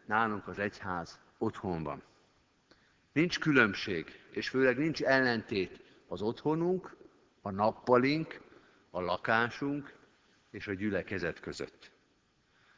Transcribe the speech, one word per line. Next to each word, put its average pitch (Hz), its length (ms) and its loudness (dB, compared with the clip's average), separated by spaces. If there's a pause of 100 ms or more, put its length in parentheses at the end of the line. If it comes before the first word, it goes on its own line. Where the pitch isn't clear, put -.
nálunk 104 420 0
az 90 120 -8
egyház 92 600 -6 (180)
otthon 95 460 -4
van. 73 200 -8 (1120)
Nincs 160 260 2
különbség, 107 920 2
és - 200 -6
főleg 131 280 4
nincs 151 240 -2
ellentét 120 840 0 (240)
az 87 140 -8
otthonunk, 160 760 -2 (460)
a 101 100 -4
nappalink, 123 920 2 (480)
a 87 120 -6
lakásunk 117 920 0 (580)
és 104 160 -12
a 104 60 -2
gyülekezet 92 680 -2
között. - 520 -12 (880)